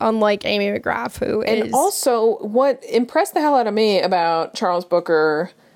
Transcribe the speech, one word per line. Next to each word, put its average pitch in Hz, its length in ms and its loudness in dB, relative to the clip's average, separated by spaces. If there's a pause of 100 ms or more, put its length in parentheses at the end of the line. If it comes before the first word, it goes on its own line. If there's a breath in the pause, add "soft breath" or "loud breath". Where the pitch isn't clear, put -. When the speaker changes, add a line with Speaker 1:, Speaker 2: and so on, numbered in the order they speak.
Speaker 1:
unlike 214 420 0
Amy 202 340 -2
McGrath, - 480 -6
who 214 180 -2
Speaker 2:
And 220 240 -2
Speaker 1:
is 226 60 -6
Speaker 2:
also, 247 680 0
what 254 440 0
impressed 277 500 -2
the 349 60 0
hell 269 160 2
out 233 120 2
of 202 60 -2
me 208 280 2
about 165 540 0
Charles 175 280 -2
Booker, 165 640 0 (260 soft breath)